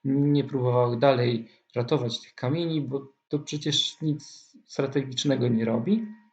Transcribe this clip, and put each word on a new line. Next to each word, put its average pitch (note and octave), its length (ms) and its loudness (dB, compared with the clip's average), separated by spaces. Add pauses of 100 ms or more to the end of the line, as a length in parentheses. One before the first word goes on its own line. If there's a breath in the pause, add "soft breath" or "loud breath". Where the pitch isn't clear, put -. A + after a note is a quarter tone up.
nie C#3+ 400 2
próbowały B2 540 0
dalej A#2+ 500 2 (280 loud breath)
ratować B2 440 -2
tych - 140 -20
kamieni, D#3+ 460 -2
bo C3+ 320 -8 (160)
to D3 100 -2
przecież D3 640 -4
nic - 520 -6 (140)
strategicznego C3 840 0
nie A2+ 160 2
robi. B2 420 0 (260)